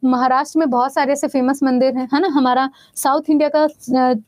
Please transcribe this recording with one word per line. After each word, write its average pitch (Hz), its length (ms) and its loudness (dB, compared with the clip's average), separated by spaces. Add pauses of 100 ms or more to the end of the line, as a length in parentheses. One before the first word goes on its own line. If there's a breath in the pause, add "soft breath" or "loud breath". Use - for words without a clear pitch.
महाराष्ट्र 254 560 0
में 320 100 0
बहुत 254 240 0
सारे 285 200 0
ऐसे 294 140 -4
famous 269 360 -2
मंदिर 254 340 0
हैं, 254 160 -6
है 285 60 0
ना? 370 80 0
हमारा 262 420 0 (260 soft breath)
South 294 340 0
India 294 200 2
का, 302 140 2
अ, 254 500 0 (140)